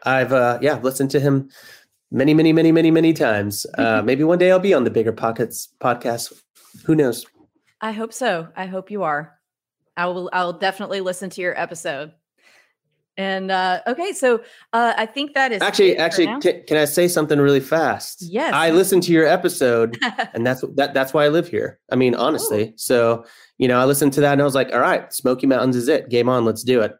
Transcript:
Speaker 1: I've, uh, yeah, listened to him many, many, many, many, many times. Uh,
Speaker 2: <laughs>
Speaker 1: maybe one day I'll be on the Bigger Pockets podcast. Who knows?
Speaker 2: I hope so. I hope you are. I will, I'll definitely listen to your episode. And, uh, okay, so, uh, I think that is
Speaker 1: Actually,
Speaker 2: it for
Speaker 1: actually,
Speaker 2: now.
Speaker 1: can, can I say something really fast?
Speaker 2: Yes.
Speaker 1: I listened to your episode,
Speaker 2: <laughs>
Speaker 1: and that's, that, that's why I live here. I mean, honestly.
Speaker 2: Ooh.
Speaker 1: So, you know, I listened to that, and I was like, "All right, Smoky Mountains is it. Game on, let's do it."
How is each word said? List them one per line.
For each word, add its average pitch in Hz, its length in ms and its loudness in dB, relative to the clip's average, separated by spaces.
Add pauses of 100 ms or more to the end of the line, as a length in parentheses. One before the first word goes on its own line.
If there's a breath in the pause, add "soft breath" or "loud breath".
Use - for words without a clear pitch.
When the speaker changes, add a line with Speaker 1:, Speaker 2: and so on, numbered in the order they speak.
Speaker 1:
I've, 127 280 0
uh, 120 300 2
yeah, 135 200 0
listened 131 300 -2
to 147 80 0
him 135 300 0 (600 loud breath)
many, 139 240 2
many, 160 180 4
many, 160 200 4
many, 165 180 4
many 160 220 4
times. 104 540 -2 (100)
Uh, 110 260 2
Speaker 2:
<laughs> - 20 -4
Speaker 1:
maybe 135 200 0
one 175 140 2
day 180 120 4
I'll 185 80 6
be 185 160 2
on 127 100 2
the 117 60 -2
Bigger 113 220 0
Pockets 113 560 -6 (120)
podcast. 120 520 -4 (520)
Who 160 100 0
knows? 131 320 0 (560)
Speaker 2:
I 220 100 -6
hope 226 220 -10
so. 175 420 -4
I 190 100 -10
hope 185 240 -10
you 202 120 -8
are. 156 360 -6 (580)
I 175 100 -4
will, 180 260 -6
I'll 175 220 -2
definitely 190 480 -6
listen 185 280 -8
to 190 120 -12
your 180 180 -4
episode. 160 520 -10 (1040 soft breath)
And, 190 320 -4
uh, 185 360 0
okay, 359 260 -4
so, 240 300 0 (320 loud breath)
uh, 233 200 2
I 220 120 -2
think 277 260 -8
that 269 180 0
is 196 120 -4
Speaker 1:
Actually, 196 300 4
Speaker 2:
it 180 40 -2
for 156 60 -2
Speaker 1:
actually, 170 240 0
Speaker 2:
now. 226 140 -4
Speaker 1:
can, 185 260 -2
can 151 100 0
I 151 80 2
say 175 240 2
something 156 320 0
really 143 200 4
fast? 135 600 -4
Speaker 2:
Yes. 214 320 -4
Speaker 1:
I 160 180 2
listened 180 340 4
to 175 80 0
your 160 140 6
episode, 127 680 0 (200)
Speaker 2:
<laughs> - 180 -6
Speaker 1:
and 117 120 -2
that's, 127 160 -2 (120)
that, 139 180 -2
that's 135 220 -2
why 151 100 2
I 147 40 4
live 165 200 0
here. - 300 -6 (120)
I 123 60 -2
mean, 127 180 4
honestly. 117 500 -2
Speaker 2:
Ooh. 113 120 -10
Speaker 1:
So, 117 480 0 (320 loud breath)
you 131 120 0
know, 123 120 2
I 131 60 2
listened 143 280 2
to 151 60 0
that, 143 140 4
and 143 80 2
I - 20 2
was 135 100 0
like, 131 160 0
"All 123 100 0
right, 160 340 0
Smoky 127 320 -2
Mountains 127 300 2
is 120 120 -2
it. - 220 0
Game 120 180 0
on, 127 160 2
let's 110 180 -2
do 123 200 2
it." 104 180 -2